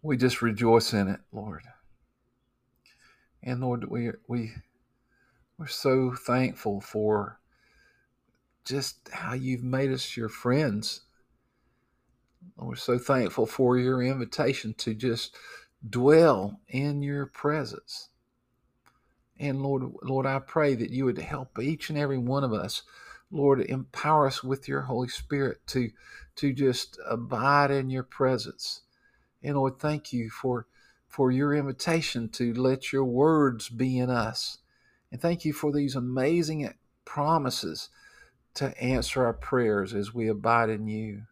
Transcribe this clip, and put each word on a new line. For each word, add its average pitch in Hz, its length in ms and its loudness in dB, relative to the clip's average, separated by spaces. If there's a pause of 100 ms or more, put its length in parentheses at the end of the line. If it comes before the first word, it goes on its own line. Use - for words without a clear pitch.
We 147 140 0
just 123 260 2
rejoice 113 520 4
in 98 160 2
it, 98 100 -4 (140)
Lord. 104 300 -12 (1800)
And 127 160 -4
Lord, 123 320 -2
we, 117 200 -2 (180)
we, 117 240 -4 (1040)
we're 151 100 -12
so 131 460 2 (120)
thankful 123 540 0
for 104 580 0 (1300)
just - 480 -6
how 123 220 -8
you've 127 300 -2
made 131 280 0
us - 240 -4
your 113 140 -4
friends. 123 720 0 (1500)
We're 123 200 -10
so 127 220 -2
thankful 123 480 0
for 127 320 2
your 127 240 0
invitation 127 760 -2
to - 180 -6
just 113 420 -4 (540)
dwell 123 800 6
in 143 320 -2
your 143 240 -4
presence. - 840 -6 (1300)
And 139 240 -4
Lord, 135 220 0 (180)
Lord, 131 240 -2
I 135 140 0
pray 143 360 2
that 110 160 -4
you 131 120 -2
would 123 140 2
help 127 420 -8
each 147 300 -4
and 151 80 -2
every 139 200 0
one 131 280 0
of 117 80 0
us, 98 300 -4 (480)
Lord, 139 300 4
empower 147 680 2
us - 160 -4
with 131 220 -4
your 139 180 -4
Holy 131 260 -2
Spirit - 580 -4
to, 120 220 -2 (480)
to 139 160 0
just 131 520 0
abide 131 640 2
in 135 200 0
your 131 140 -4
presence. - 800 -2 (580)
And 143 140 -4
Lord, 135 240 0
thank 151 320 -4
you 117 180 -4
for, 120 380 -4 (400)
for 127 240 2
your 143 240 2
invitation 139 760 0
to 120 240 -2
let 131 360 0
your 135 140 2
words 135 640 4
be 127 280 0
in 123 120 0
us. 117 480 -2 (560)
And 127 80 -10
thank 170 240 0
you 151 80 0
for 147 180 -2
these 139 240 0
amazing 143 800 0 (320)
promises 143 840 -2 (680)
to 135 280 -4
answer 127 400 0
our 120 80 2
prayers 107 640 0
as 101 200 -4
we 117 140 -2
abide 113 420 2
in 107 180 -4
you. 107 340 -8 (100)